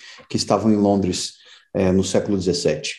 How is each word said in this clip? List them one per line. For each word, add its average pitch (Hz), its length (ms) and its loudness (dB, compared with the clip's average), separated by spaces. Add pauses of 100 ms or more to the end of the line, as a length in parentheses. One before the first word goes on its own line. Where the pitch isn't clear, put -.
(300)
que 117 80 -2
estavam 110 340 2
em 104 40 4
Londres, 101 580 0 (400)
é, 92 180 2
no 95 120 4
século 101 340 0
dezessete. 85 600 -2